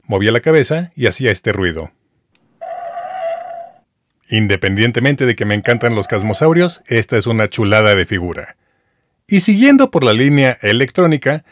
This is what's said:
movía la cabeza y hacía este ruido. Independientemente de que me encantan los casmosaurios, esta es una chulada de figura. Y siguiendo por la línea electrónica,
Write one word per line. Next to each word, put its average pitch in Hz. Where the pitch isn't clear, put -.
movía 104
la 117
cabeza 160
y 123
hacía 120
este 101
ruido. 85
Independientemente 110
de 117
que -
me 104
encantan 117
los 104
casmosaurios, 156
esta 117
es 110
una 110
chulada 107
de 90
figura. 87
Y 196
siguiendo 262
por 143
la 110
línea 135
electrónica, 139